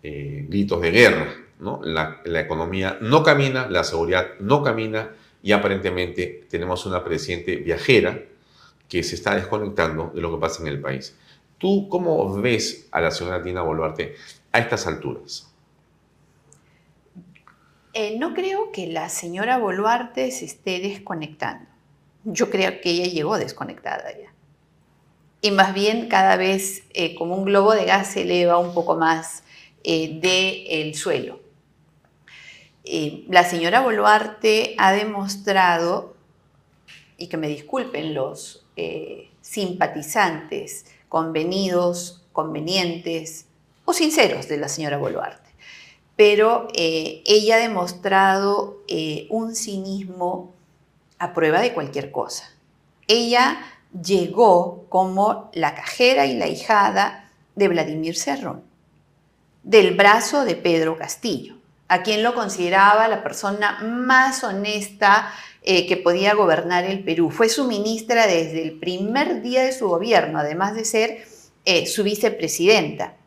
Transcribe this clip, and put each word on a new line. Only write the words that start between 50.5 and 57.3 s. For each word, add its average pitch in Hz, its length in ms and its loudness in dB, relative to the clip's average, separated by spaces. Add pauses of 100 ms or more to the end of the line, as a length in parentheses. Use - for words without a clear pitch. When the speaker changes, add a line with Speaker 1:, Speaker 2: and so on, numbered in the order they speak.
Speaker 2:
a 175 140 -6
prueba 165 300 4
de 240 100 0
cualquier 143 380 -6
cosa. - 420 -8 (540)
Ella 240 520 2 (460)
llegó 180 840 4
como 190 640 0
la 156 200 0
cajera 269 520 2
y 254 100 -2
la 165 100 -2
hijada 202 840 0 (260)